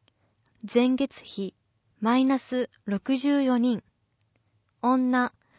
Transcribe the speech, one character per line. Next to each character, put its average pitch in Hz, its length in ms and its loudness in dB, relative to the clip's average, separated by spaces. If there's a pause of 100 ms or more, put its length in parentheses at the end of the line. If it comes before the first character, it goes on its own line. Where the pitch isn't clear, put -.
(640)
前 247 320 2
月 - 280 -4
比、 - 300 -10 (460)
マ 226 180 2
イ 262 80 4
ナ 262 140 2
ス 254 320 -6 (140)
六 202 300 -2
十 277 280 0
四 254 160 2
人。 233 240 0 (1000)
女、 254 500 0 (280)